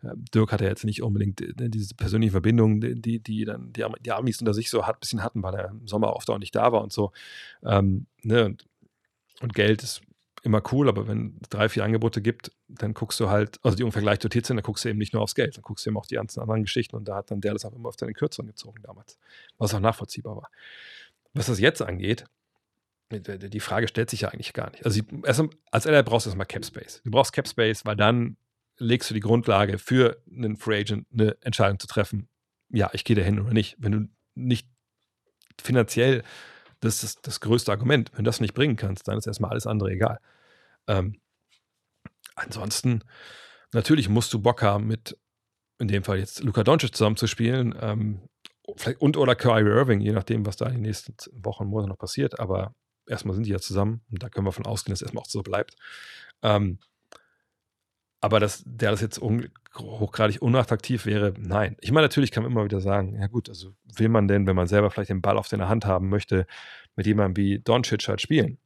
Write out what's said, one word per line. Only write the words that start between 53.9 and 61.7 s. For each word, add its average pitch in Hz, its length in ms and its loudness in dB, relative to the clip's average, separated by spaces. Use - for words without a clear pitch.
und 104 120 -6
da 120 60 -10
können 98 180 -2
wir 95 60 -2
von - 140 -8
ausgehen, 107 260 -4
dass 98 80 -4
es - 60 -10
erstmal 110 160 -8
auch - 60 -18
so 98 140 -6
bleibt. 98 340 -4
Ähm, 101 360 4
aber 107 200 4
dass 101 260 0
der 117 240 -2
das 104 120 0
jetzt 110 160 -6
un-, 120 320 -2
hochgradig 107 640 -2
unattraktiv 120 640 0
wäre, 104 340 2
nein. 101 420 0